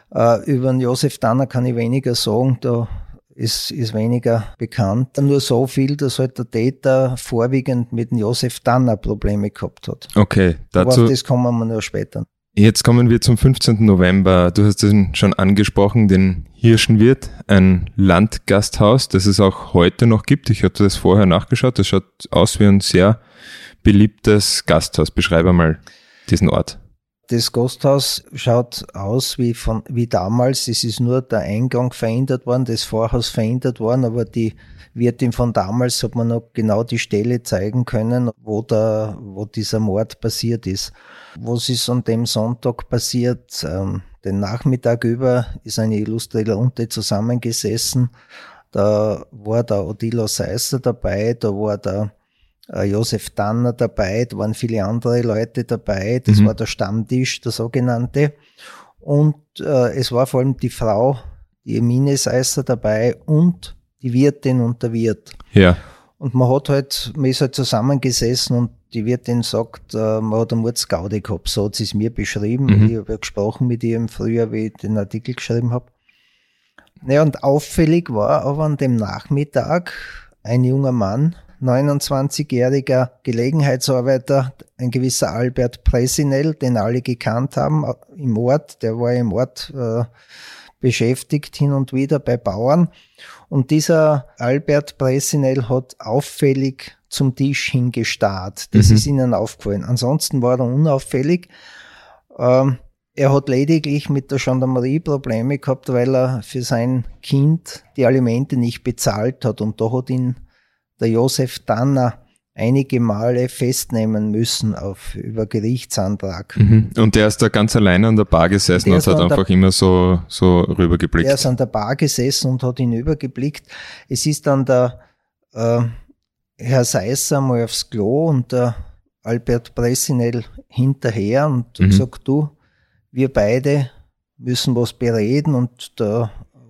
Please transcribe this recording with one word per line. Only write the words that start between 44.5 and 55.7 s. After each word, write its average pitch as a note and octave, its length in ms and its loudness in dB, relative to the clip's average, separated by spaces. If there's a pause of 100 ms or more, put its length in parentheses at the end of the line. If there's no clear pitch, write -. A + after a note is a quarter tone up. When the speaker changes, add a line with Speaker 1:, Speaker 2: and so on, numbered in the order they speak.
Speaker 1:
über B2 420 0 (180)
ist A2 140 -8
eine A2 180 -2
illustre A2 560 -4
Runde A#2 380 -2
zusammengesessen. A#2 1200 -4 (600)
Da G#2 600 0
war G#2+ 320 -4
der G2+ 240 -2
Odilo A2+ 400 -4
Seisser G#2 520 -4
dabei, A2 640 -2
da A2+ 80 -2
war G#2 300 -4
der, G2+ 340 -6 (580)
äh, F#2+ 120 -6
Josef G#2 480 -2
Tanner A2+ 420 -2
dabei, A2+ 540 -2
da G#2+ 100 -14
waren G#2+ 160 -4
viele A2 320 -4
andere A#2+ 380 -2
Leute A2+ 420 -4
dabei. G#2+ 580 -4